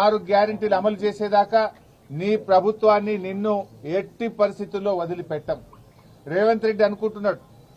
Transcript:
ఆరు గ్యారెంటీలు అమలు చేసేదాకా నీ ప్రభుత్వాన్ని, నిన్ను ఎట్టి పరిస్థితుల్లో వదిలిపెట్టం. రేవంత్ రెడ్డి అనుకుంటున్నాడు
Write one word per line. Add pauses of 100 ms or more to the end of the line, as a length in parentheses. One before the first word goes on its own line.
ఆరు (100)
గ్యారెంటీలు
అమలు
చేసేదాకా (580)
నీ (180)
ప్రభుత్వాన్ని, (100)
నిన్ను (440)
ఎట్టి (120)
పరిస్థితుల్లో
వదిలిపెట్టం. (720)
రేవంత్
రెడ్డి
అనుకుంటున్నాడు (380)